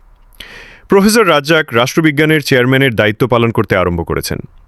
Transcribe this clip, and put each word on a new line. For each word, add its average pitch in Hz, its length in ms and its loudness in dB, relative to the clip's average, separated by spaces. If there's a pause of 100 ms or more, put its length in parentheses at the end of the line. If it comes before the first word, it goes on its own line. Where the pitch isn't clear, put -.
(880)
প্রফেসর 202 400 2
রাজ্জাক 151 460 0
রাষ্ট্রবিজ্ঞানের 156 640 0
চেয়ারম্যানের 131 540 2
দায়িত্ব 107 340 0
পালন 117 220 0
করতে 107 260 -2
আরম্ভ 87 300 -2
করেছেন। - 320 -6 (300)